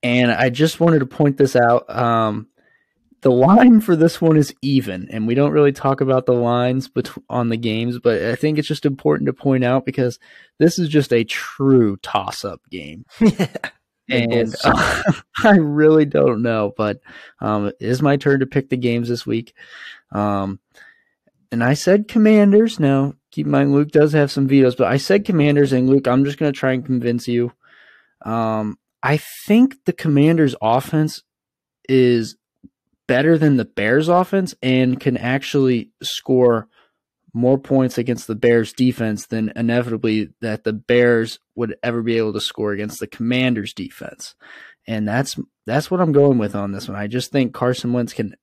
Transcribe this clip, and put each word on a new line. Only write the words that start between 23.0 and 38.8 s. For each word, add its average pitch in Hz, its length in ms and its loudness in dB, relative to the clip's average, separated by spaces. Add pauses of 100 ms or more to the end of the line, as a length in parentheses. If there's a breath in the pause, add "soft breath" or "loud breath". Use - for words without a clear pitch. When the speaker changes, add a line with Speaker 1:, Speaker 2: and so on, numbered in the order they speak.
Speaker 1:
keep 151 160 -6
in 147 60 -2
mind, 139 200 2
Luke 147 200 2
does 151 220 4
have 143 180 2
some 139 160 0
vetoes, 131 260 4
but 120 140 0
I 123 80 0
said 202 280 0
Commanders, 147 480 2
and 127 160 2
Luke, 135 200 2
I'm 131 160 2
just 143 140 -4
gonna 151 120 0
try 139 220 -2
and 127 120 -4
convince 120 440 -4
you. 120 240 -2 (680 soft breath)
Um, 110 540 -4 (280)
I 147 140 0 (280)
think 247 380 2
the 180 80 -4
Commanders' 151 680 2
offense 135 640 -2 (680)
is 123 480 2 (720)
better 147 300 2
than 147 180 2
the 113 80 0
Bears' 123 440 -2
offense 185 540 0
and 127 360 0
can 131 180 -2
actually 127 720 -2 (120)
score 120 640 0 (680)
more 127 240 0
points 131 400 -2
against 120 280 -6
the 110 80 -8
Bears' 117 380 0
defense 117 540 -2